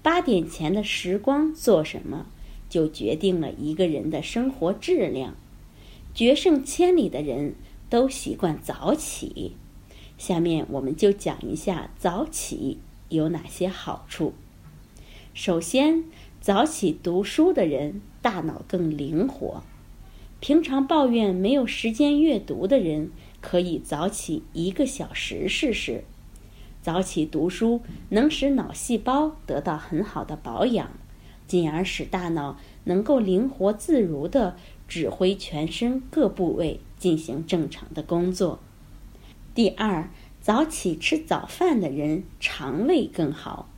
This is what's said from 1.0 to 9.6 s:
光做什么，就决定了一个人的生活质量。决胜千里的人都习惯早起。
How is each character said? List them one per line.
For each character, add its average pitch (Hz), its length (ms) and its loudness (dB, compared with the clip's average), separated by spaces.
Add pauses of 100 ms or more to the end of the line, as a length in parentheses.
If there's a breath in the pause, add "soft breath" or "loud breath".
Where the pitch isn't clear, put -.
光 285 340 2
做 185 320 4
什 - 160 -10
么， - 260 -8 (440 loud breath)
就 156 180 2
决 127 280 -2
定 180 240 2
了 143 100 -2
一 151 240 -4
个 180 140 2
人 143 200 -2
的 156 140 -2
生 247 280 -2
活 185 220 -2
质 240 360 0
量。 127 260 -4 (800 loud breath)
决 240 200 6
胜 294 300 4
千 359 320 4
里 233 140 4
的 131 100 -4
人 143 360 -2 (340 loud breath)
都 247 180 4
习 - 260 -4
惯 160 280 0
早 151 320 0
起。 - 600 -8 (600 loud breath)